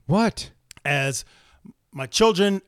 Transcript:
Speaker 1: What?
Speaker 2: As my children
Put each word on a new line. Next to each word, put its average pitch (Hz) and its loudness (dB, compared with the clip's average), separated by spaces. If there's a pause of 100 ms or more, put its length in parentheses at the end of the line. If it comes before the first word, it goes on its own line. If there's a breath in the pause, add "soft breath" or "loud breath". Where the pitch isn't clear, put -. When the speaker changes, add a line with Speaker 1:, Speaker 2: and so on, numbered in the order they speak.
Speaker 1:
What? 208 0 (340)
Speaker 2:
As 139 -2 (640 soft breath)
my 139 -10
children 196 2